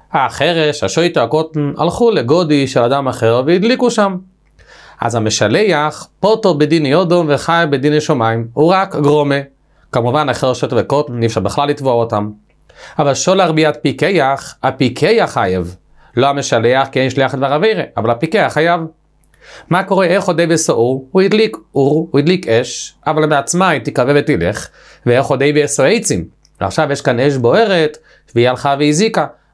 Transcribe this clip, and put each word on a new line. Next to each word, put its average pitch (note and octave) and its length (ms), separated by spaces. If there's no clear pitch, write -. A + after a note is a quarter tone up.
החרש, D3+ 680
השוטה, D#3+ 400
הקוטן, D3+ 560
הלכו F3 320
לגודי D3 560
של B2+ 140
אדם C3 280
אחר A#2+ 380
והדליקו A#3 440
שם. G3+ 260
אז A2+ 140
המשלח, D3 920
פוטר G#3+ 320
בדין D3 340
יודום E3+ 420
וחי E3 420
בדין C#3+ 300
שמיים, A#2 520
הוא D#3 200
רק F#3+ 240
גרומה. D3 420
כמובן, B2+ 360
החרש, B2+ 320
שוטה B2 180
וקוטן, A#2+ 440
אי A#2 40
אפשר A2+ 140
בכלל C#3 280
לתבוע C#3 240
אותם. A2 380
אבל C#3+ 160
שולח F#3 360
ביד D#3 260
פיקח, C#3 840
הפיקח F3+ 720
חייב. F#2 440
לא B2 100
המשלח, C3+ 680
כי C3 80
אין C3 100
שליח C3 240
לדבר C3+ 180
עבירה, F3+ 300
אבל A2 140
הפיקח D#3+ 440
חייב. E3+ 260
מה F3+ 120
קורה? F#3+ 240
איך F#3 180
עוד E3+ 160
אבי E3+ 180
סעור? C3 520
הוא F#3+ 120
הדליק G#3+ 340
אור, C#3+ 360
הוא C#3 80
הדליק F3 300
אש, - 460
אבל D#3 200
בעצמה D#3+ 420
היא D#3 120
תכבה C3 360
ותלך, A2 520
ואיך A#2+ 200
עוד C3 160
אבי D3 220
אסו C#3+ 180
עצים? C3 420
ועכשיו C#3 320
יש C#3+ 80
כאן B2 200
אש C#3 160
בוערת, D#3 600
והיא A#2+ 140
הלכה C3+ 300
והזיקה, D#3 480